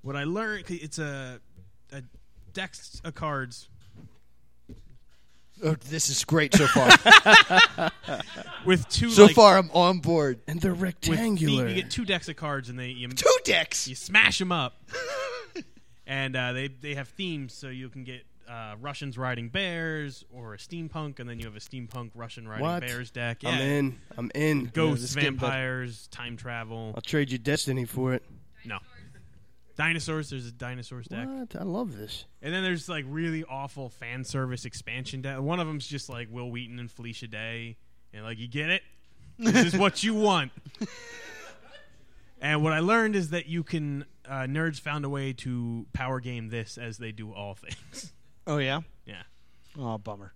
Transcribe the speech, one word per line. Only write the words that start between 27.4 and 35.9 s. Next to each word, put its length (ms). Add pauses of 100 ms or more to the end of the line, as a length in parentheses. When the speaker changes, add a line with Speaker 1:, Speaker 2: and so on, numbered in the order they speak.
Speaker 3:
for 300
it. 100 (400)
Speaker 1:
No. 140 (1000)
Dinosaurs, 520
there's 180
a 60
dinosaurs 540
deck. 200
Speaker 3:
What? 320
I 40
love 340
this. 300 (160)
Speaker 1:
And 100
then 100
there's, 280
like, 180
really 360
awful 440
fan 360
service 420
expansion 560
deck. 180
One 200
of 60
them's 200
just, 240